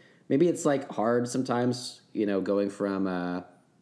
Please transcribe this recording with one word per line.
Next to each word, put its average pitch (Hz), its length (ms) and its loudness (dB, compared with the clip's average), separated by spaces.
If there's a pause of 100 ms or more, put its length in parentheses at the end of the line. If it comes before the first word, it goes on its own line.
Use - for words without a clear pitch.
(300)
maybe 143 180 4
it's, 160 180 0
like, 139 260 0
hard 120 360 0
sometimes, 123 760 -2 (120)
you 107 120 0
know, 98 160 0
going 101 280 0
from, 98 380 -2
uh, 87 340 -4 (400)